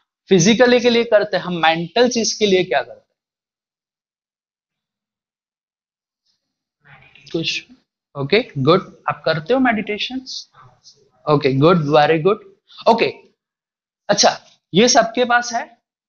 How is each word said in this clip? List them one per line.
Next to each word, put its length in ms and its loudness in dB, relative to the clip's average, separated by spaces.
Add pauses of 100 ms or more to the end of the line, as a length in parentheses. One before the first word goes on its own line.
(300)
physically 500 4
के 100 0
लिए 160 0
करते 320 0
हैं। 60 -6
हम 180 -8
mental 480 0
चीज 240 -4
के 120 -4
लिए 180 2
क्या 180 -4
करते 180 -14
हैं? 20 -20 (4000)
Meditation. 360 -20
कुछ? 340 -6 (500)
ओके, 260 -2 (180)
good। 320 0 (180)
आप 160 -8
करते 280 -2
हो 60 0
मेडिटेशन? 640 -4 (1040)
Okay, 320 0
good, 320 4
very 320 2
good। 220 -2 (460)
ओके, 220 2 (1000)
अच्छा, 280 0 (360)
ये 140 4
सबके 380 0
पास 280 -2
है? 100 -6 (460)